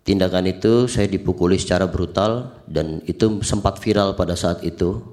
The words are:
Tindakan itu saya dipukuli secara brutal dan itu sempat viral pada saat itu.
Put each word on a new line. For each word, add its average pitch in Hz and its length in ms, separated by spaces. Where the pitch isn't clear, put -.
Tindakan 92 480
itu 113 400
saya 104 160
dipukuli 92 560
secara 90 240
brutal 98 800
dan 78 400
itu 107 400
sempat 98 320
viral 101 400
pada 87 160
saat 85 320
itu. 87 360